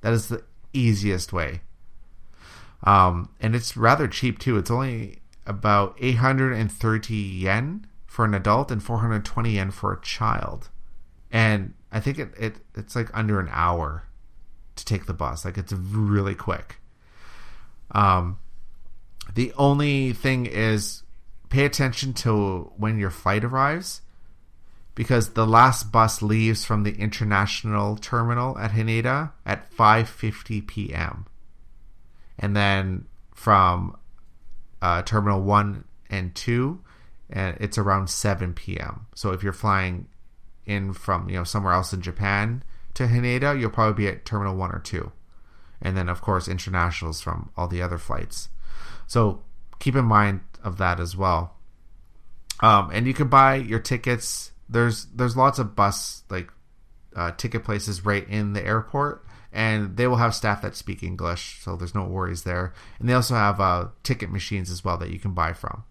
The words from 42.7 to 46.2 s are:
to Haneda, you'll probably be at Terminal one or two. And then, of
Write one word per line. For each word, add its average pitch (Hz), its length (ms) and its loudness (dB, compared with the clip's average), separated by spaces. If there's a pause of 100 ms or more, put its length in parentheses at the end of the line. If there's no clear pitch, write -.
to 135 80 0
Haneda, 123 540 2
you'll 113 120 0
probably 107 360 2
be 98 40 2
at - 160 -8
Terminal 101 300 -2
one 92 160 -2
or 85 80 -4
two. - 320 -6 (680)
And 92 140 0
then, 90 140 0
of 87 120 -2